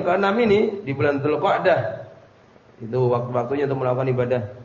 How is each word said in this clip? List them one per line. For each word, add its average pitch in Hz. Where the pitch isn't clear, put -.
yang -
keenam 196
ini, 220
di 139
bulan 143
Dzulqa'dah, 151
itu 117
waktu-waktunya 123
untuk 131
melakukan 127
ibadah, 123